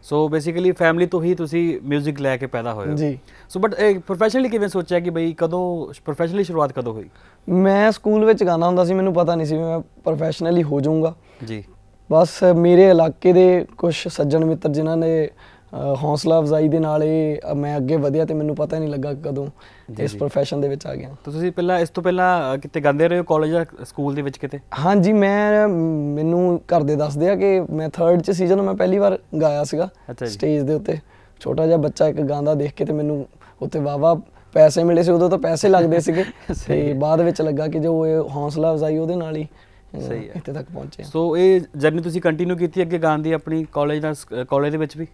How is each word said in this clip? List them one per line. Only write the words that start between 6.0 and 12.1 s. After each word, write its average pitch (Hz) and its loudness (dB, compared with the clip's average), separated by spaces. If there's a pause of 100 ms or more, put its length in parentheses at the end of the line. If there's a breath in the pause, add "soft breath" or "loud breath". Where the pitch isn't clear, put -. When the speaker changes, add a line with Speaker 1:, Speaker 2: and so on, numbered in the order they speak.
Speaker 1:
ਪ੍ਰੋਫੈਸ਼ਨਲੀ 170 -2
ਸ਼ੁਰੂਆਤ 151 -2
ਕਦੋਂ 120 -6
ਹੋਈ? 110 -12 (380 soft breath)
Speaker 2:
ਮੈਂ 196 4
ਸਕੂਲ 214 2
ਵਿੱਚ 220 4
ਗਾਉਂਦਾ 170 2
ਹੁੰਦਾ 180 4
ਸੀ, 175 0
ਮੈਨੂੰ 190 0
ਪਤਾ 170 2
ਨਹੀਂ 160 -2
ਸੀ 156 -2
ਵੀ 160 -2
ਮੈਂ 165 -4
ਪ੍ਰੋਫੈਸ਼ਨਲੀ 160 -2
ਹੋ 143 0
ਜਾਊਂਗਾ। 160 0 (300 soft breath)
Speaker 1:
ਜੀ। 110 -10 (460)